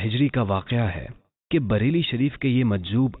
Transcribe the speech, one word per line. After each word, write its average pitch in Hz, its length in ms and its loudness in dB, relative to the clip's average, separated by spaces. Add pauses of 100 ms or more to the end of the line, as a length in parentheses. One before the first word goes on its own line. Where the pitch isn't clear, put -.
ہجری 120 240 2
کا 127 140 -2
واقعہ 98 420 0
ہے 85 220 -4 (440)
کہ 165 80 2
بریلی 120 440 2
شریف 135 360 -2
کے 139 100 -2
یہ 127 160 2
مجذوب 107 560 0